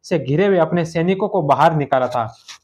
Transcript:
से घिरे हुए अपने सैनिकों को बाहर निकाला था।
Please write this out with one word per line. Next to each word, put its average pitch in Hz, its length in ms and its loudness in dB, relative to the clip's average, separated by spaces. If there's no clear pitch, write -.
से 170 160 -2
घिरे 147 280 0
हुए 196 100 2
अपने 165 280 0
सैनिकों 185 420 -2
को 196 140 -2
बाहर 151 340 2
निकाला 131 320 0
था। 117 280 -4